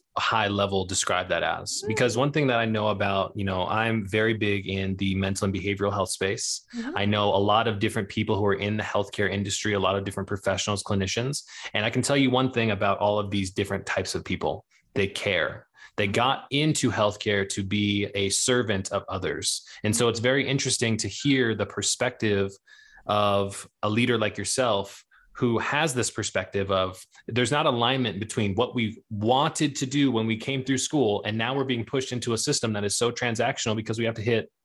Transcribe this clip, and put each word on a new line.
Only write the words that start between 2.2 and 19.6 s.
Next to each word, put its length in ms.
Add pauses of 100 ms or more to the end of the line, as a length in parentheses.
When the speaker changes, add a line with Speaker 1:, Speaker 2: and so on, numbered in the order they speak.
Speaker 1:
thing 160
that 120
I 60
know 240
about, 460
you 100
know, 220
I'm 400
very 280
big 320
in 300
the 180
mental 300
and 80
behavioral 380
health 200
space. 500 (140)
Speaker 2:
Mm-hmm. 200
Speaker 1:
I 100
know 280
a 40
lot 300
of 120
different 300
people 280
who 80
are 80
in 240
the 60
healthcare 480
industry, 420
a 60
lot 160
of 80
different 240
professionals, 560
clinicians. 600 (300)
And 100
I 60
can 140
tell 140
you 120
one 220
thing 200
about 280
all 180
of 140
these 180
different 380
types 260
of 100
people. 400 (300)
They 140
care. 580 (300)
They 100
got 460
into 400
healthcare 580
to 140
be 500
a 160
servant 600
of 180
others. 560 (180)